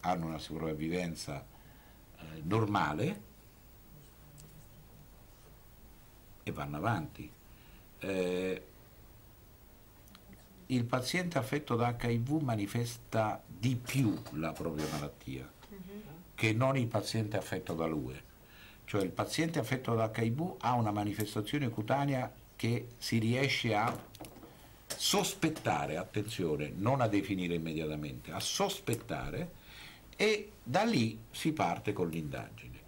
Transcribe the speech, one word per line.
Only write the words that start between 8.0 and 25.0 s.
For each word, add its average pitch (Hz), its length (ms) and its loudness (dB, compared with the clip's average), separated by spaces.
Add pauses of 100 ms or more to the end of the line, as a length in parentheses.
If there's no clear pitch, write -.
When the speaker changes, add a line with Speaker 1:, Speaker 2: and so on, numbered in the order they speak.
Speaker 1:
il 123 180 4
paziente 165 520 0
affetto 131 380 0
da 120 220 4
H 120 120 -2
I 117 80 4
V 143 240 2
manifesta 113 1040 0
di 120 300 0
più 120 440 2 (120)
la 80 200 -2
propria 76 400 -2
malattia 71 580 -6 (200)
Speaker 2:
Mhm. 196 320 -12 (340)
Speaker 1:
che - 180 4
non 135 240 4
il 120 100 2
paziente 107 500 0
affetto 92 360 -4
da 82 120 0
lue. 71 460 -4 (540)
Cioè 101 160 0
il 92 100 0
paziente 156 480 0
affetto 120 360 0
da 110 180 2
H 117 100 -2
I 113 60 4
V 156 300 0
ha 120 140 4
una 113 180 4
manifestazione 104 800 0
cutanea 127 640 0 (240)
che 117 320 0 (100)
si - 200 2
riesce 120 580 2
a 113 200 2 (880)
sospettare, 104 1120 2